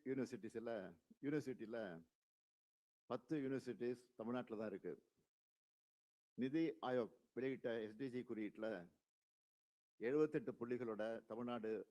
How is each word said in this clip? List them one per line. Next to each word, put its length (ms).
யூனிவர்சிட்டிஸ்ல, 880
யூனிவர்சிட்டியில 840
பத்து 320
யூனிவர்சிட்டிஸ் 680
தமிழ்நாட்டுல 420
தான் 120
இருக்கு. 340
நிதி 360
ஆயோக் 340
வெளியிட்ட 480
எஸ் 160
டி 120
ஜி 100
குறியீட்டுல 680
எழுபத்தெட்டு 540
புள்ளிகளோட 760
தமிழ்நாடு 640